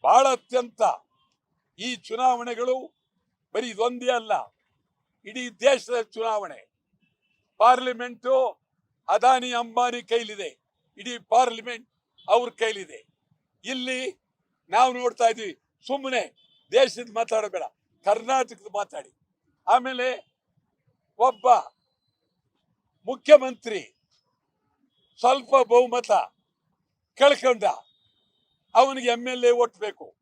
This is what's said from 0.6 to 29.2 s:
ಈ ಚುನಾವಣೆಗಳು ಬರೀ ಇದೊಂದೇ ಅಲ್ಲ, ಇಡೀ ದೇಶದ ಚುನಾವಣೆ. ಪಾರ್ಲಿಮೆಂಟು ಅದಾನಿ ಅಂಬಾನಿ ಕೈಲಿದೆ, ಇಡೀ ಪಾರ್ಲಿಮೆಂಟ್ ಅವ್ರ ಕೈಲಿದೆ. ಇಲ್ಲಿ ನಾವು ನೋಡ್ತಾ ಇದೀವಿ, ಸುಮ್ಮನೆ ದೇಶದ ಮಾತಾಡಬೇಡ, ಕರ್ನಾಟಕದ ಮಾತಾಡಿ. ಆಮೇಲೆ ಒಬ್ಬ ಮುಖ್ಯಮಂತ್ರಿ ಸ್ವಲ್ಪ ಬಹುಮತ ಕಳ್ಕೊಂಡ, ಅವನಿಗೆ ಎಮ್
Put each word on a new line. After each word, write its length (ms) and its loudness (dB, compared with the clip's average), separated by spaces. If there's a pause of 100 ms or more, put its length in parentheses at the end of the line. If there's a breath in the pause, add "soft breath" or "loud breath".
ಈ 40 -6 (180)
ಚುನಾವಣೆಗಳು 680 -2 (800)
ಬರೀ 200 -4
ಇದೊಂದೇ 360 -2 (100)
ಅಲ್ಲ, 140 -6 (960)
ಇಡೀ 140 -12 (220)
ದೇಶದ 340 0 (160)
ಚುನಾವಣೆ. 440 -6 (1000)
ಪಾರ್ಲಿಮೆಂಟು 760 2 (800)
ಅದಾನಿ 340 2 (120)
ಅಂಬಾನಿ 400 -2 (100)
ಕೈಲಿದೆ, 380 -6 (500)
ಇಡೀ 140 -12 (200)
ಪಾರ್ಲಿಮೆಂಟ್ 540 -2 (400)
ಅವ್ರ 220 0 (120)
ಕೈಲಿದೆ. 380 -6 (720)
ಇಲ್ಲಿ 280 -8 (720)
ನಾವು 280 4
ನೋಡ್ತಾ 340 0
ಇದೀವಿ, 200 -10 (340)
ಸುಮ್ಮನೆ 340 -4 (540)
ದೇಶದ 340 0 (100)
ಮಾತಾಡಬೇಡ, 460 -4 (400)
ಕರ್ನಾಟಕದ 640 -2 (100)
ಮಾತಾಡಿ. 320 -12 (640)
ಆಮೇಲೆ 340 0 (1200)
ಒಬ್ಬ 200 -2 (1600)
ಮುಖ್ಯಮಂತ್ರಿ 720 2 (1400)
ಸ್ವಲ್ಪ 300 0 (200)
ಬಹುಮತ 400 2 (1080)
ಕಳ್ಕೊಂಡ, 440 2 (1120)
ಅವನಿಗೆ 360 2
ಎಮ್ 180 -10